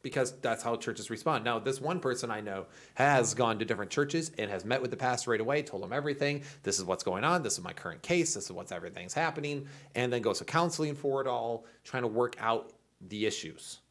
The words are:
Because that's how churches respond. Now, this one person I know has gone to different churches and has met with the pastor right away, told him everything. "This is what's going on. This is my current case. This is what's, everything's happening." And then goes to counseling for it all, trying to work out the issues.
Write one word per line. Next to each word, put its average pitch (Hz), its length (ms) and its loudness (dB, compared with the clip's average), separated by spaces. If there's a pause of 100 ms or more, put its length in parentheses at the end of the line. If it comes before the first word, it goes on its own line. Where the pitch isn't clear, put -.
Because 131 380 2
that's 113 240 0
how 117 140 2
churches 107 320 -6
respond. 120 340 0
Now, 117 160 2
this 135 220 -2
one 165 180 -2
person 123 320 -2
I 107 80 -2
know 98 280 -6 (260)
has 131 400 6
gone 113 260 4
to 113 60 0
different 104 260 -2
churches 147 460 0
and 107 120 -2
has 92 140 -4
met 127 180 0
with 127 100 -2
the 110 60 -6
pastor 123 340 0
right 110 100 4
away, 139 200 2
told 98 220 -6
him 95 80 -6
everything. 143 520 0 (200)
"This 98 160 0
is 87 60 -4
what's 92 180 0
going 98 220 0
on. 170 180 4
This 101 140 0
is 90 80 -8
my - 80 -8
current - 280 -10
case. 175 320 2
This 98 120 -4
is - 80 -8
what's, 90 180 -8
everything's 90 420 -8
happening." 147 540 -2 (280)
And 123 180 2
then 120 80 2
goes 107 180 4
to - 60 -8
counseling 165 500 2
for 139 240 0
it 131 80 0
all, 117 380 -2 (180)
trying 127 200 -2
to 117 40 2
work 120 320 2
out 113 320 0 (380)
the 107 160 0
issues. - 540 -4 (120)